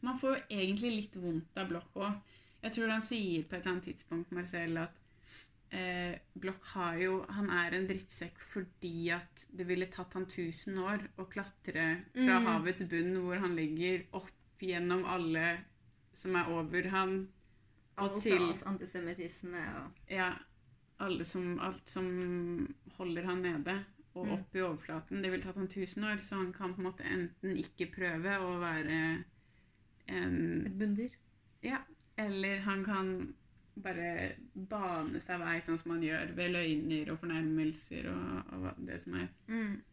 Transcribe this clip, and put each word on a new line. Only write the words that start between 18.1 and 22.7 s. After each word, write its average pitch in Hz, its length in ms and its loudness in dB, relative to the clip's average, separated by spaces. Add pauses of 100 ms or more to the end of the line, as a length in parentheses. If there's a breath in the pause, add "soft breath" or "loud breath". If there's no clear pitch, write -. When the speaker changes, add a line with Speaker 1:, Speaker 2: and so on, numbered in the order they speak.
Speaker 2:
Alt 208 100 0
Speaker 1:
til 190 180 8
Speaker 2:
av 170 240 2
antisemittisme 175 1120 -4
og 139 160 -8 (180)
Speaker 1:
Ja, 185 240 2 (680)
alle 185 260 0
som, 175 340 0
alt - 280 -4
som 180 840 0 (240)